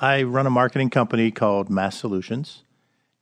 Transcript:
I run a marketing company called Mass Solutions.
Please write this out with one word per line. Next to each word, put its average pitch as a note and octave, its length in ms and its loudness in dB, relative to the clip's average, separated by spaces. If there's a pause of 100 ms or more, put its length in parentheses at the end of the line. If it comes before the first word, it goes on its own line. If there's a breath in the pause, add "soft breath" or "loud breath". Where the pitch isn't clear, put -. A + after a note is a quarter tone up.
I C#3 220 2
run C3 240 0
a C3 40 2
marketing B2+ 380 2
company A2+ 420 2
called G2+ 380 0
Mass G2 300 -2
Solutions. A2+ 640 -6 (600)